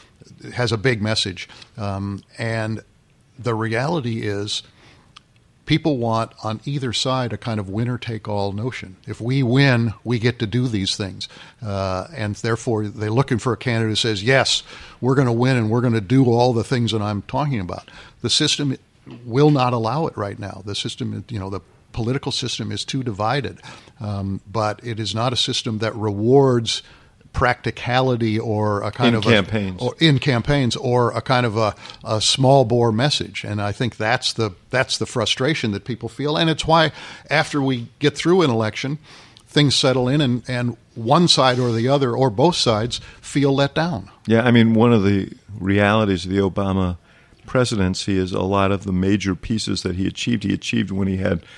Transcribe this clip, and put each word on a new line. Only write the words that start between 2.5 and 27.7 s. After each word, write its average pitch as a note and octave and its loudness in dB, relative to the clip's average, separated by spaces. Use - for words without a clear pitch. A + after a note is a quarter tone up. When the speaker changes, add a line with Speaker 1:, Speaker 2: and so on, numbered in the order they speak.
Speaker 1:
the A#2 -4
reality A#2 -2
is G#2 -4
people D3+ 0
want A2+ -2
on A2 -6
either C3+ -4
side B2+ -2
a G#2 -6
kind A2 -6
of G2 -8
winner-take-all G#2+ -4
notion. G#2 -8
If A2 -12
we C3 0
win, A#2+ 4
we A#2+ 0
get A#2 0
to A2+ -2
do B2 0
these G2+ -2
things. G2+ -8
Uh, F#2+ -4
and G#2+ -4
therefore, A2+ -2
they're G#2+ -4
looking B2 2
for A#2 -2
a G2+ -2
candidate A2+ 0
who G#2+ -2
says, G#2 -2
"Yes, B2+ 2
we're B2+ 0
gonna B2+ 4
win B2 2
and A2+ 2
we're A#2+ 2
gonna A#2 2
do B2+ 4
all A#2+ 4
the A2 0
things A#2 0
that A2 -2
I'm G#2 -2
talking C3+ -4
about." F2+ -8
The A2+ -2
system C#3+ 0
will C3+ 4
not B2+ 2
allow A#2+ -2
it - -10
right G#2 -6
now. F#2+ -12
The G2+ -8
system, G#2+ -6
you A2 -8
know, G2 -6
the F#2+ -6
political B2 -4
system A2 -6
is G#2 -8
too C3+ -4
divided. A2 -4
Um, G2 -6
but G#2+ -2
it A#2 -6
is G2+ -6
not A#2+ -2
a - -4
system A#2 -2
that A2 -2
rewards A#2 2
practicality B2 0